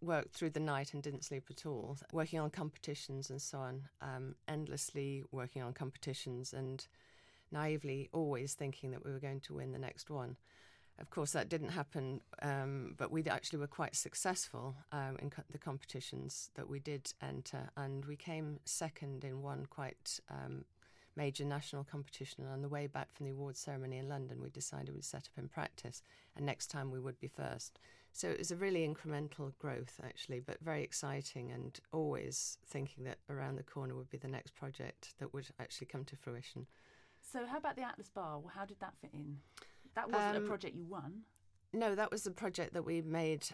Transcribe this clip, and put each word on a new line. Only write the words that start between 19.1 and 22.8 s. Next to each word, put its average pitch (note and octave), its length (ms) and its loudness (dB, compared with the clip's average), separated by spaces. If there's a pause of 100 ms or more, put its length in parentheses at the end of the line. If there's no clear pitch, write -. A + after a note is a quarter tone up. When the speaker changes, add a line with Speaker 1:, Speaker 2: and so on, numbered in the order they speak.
Speaker 1:
in C3+ 160 -2
one C#3 260 -2
quite, - 540 -4 (100)
um, C2 340 -4 (520)
major C#3+ 280 2
national C#3+ 400 0
competition. C#3 600 -6
And C3+ 80 -2
on C3+ 100 -2
the C#3+ 60 0
way D3 180 2